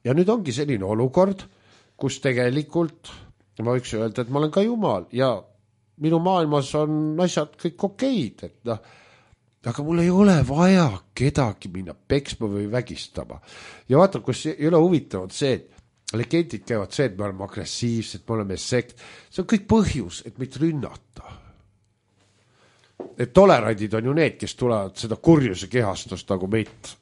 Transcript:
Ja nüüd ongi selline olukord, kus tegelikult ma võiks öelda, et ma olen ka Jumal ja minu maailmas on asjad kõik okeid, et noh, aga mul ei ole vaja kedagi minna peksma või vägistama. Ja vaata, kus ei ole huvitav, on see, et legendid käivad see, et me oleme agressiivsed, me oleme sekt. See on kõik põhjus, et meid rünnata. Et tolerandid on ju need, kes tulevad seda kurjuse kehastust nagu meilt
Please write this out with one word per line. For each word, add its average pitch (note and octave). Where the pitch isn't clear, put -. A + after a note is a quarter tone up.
Ja A#2+
nüüd F3+
ongi F3+
selline B2+
olukord, C3
kus C3+
tegelikult C#3
ma A#2+
võiks B2
öelda, A2+
et A#2
ma C#3
olen D3+
ka G3
Jumal F#3+
ja C3
minu E3
maailmas D#3
on D#3
asjad E3
kõik F#3+
okeid, A3
et -
noh, A2
aga A#2
mul E3+
ei F3+
ole F#3+
vaja E3+
kedagi B2
minna F#2
peksma -
või G#2
vägistama. F2
Ja C3
vaata, F#3+
kus -
ei D3
ole E3+
huvitav, D#3
on -
see, C3
et -
legendid A#2+
käivad G#2
see, C3+
et F#2
me G2+
oleme F#2+
agressiivsed, G#2+
me A2+
oleme F#2+
sekt. -
See F#3
on -
kõik A3
põhjus, D3+
et G#2
meid B2+
rünnata. -
Et B2
tolerandid A2+
on A2+
ju C#3+
need, D3
kes -
tulevad G#2+
seda A2
kurjuse A2
kehastust G2
nagu F#2+
meilt -